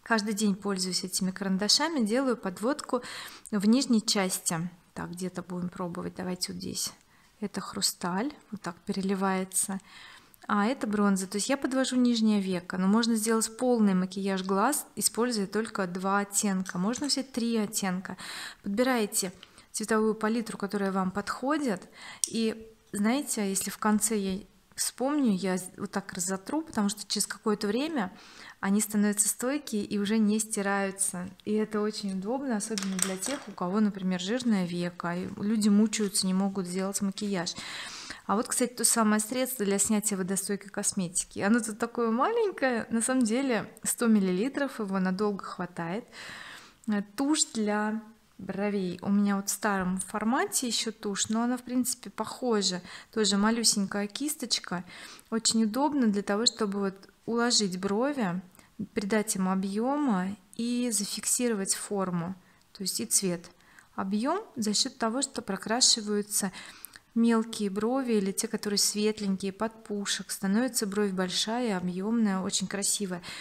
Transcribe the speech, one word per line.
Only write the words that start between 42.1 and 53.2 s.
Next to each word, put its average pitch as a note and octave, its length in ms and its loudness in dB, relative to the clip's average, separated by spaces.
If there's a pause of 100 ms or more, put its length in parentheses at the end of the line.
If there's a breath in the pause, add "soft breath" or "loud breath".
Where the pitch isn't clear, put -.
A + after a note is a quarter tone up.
маленькое, D4 800 2
на A3+ 120 2
самом C4 220 2
деле A#3 480 2 (120)
сто - 240 0
миллилитров, A3 720 4
его G3 200 -2
надолго F#3+ 460 0
хватает. F3+ 600 -6 (840 loud breath)
Э, G#3 160 0 (120)
тушь D4+ 380 2
для G#3+ 480 0 (360)
бровей. F#3+ 640 -2
У G3+ 100 0
меня G3+ 240 4
вот G3 140 -2
в - 20 0
старом F#3 480 0
формате B3 680 0
еще A3 240 0
тушь, - 380 -4
но A3+ 140 2
она, B3 120 0
в B3 60 -8
принципе, B3 480 -2
похожа. G3+ 720 0 (320 loud breath)
Тоже G3+ 240 4